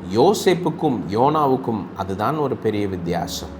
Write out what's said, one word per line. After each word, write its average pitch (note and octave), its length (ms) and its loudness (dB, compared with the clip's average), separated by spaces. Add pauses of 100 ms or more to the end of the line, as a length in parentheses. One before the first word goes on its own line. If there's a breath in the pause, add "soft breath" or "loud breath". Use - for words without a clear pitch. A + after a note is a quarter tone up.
(140)
யோசேப்புக்கும் E3 920 2
யோனாவுக்கும் B2+ 720 2 (140)
அதுதான் G2 400 -2
ஒரு C#3+ 200 -2
பெரிய G#2 300 -2
வித்தியாசம். E2+ 640 -4 (120)